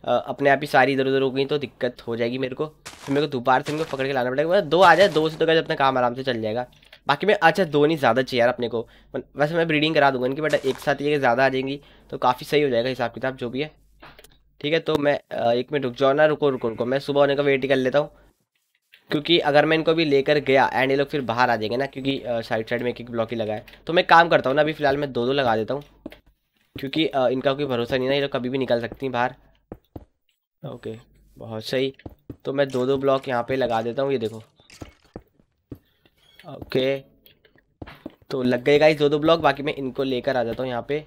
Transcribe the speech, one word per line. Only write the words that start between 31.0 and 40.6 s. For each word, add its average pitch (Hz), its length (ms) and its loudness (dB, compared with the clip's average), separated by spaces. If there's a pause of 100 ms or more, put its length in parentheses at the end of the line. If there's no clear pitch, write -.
बहुत 113 280 -10
सही। 135 280 -2 (520)
तो 139 80 -6
मैं 139 140 0
दो 127 180 -2
दो 139 120 0
ब्लॉक 135 300 0
यहाँ 120 160 -2
पे 131 120 -4
लगा 117 260 0
देता 117 200 -4
हूँ, 139 100 0
ये 135 60 0
देखो। 113 200 -6 (2000)
ओके, 135 500 -4 (1300)
तो 131 140 -4
लग 123 200 0
गए 143 160 4
गाइस 156 180 4
दो 147 120 2
दो 151 100 0
ब्लॉक, 160 200 4
बाकी 139 240 0
मैं 151 120 -4
इनको 135 280 -6
लेकर 131 340 -2
आ 120 60 0
जाता 117 200 -4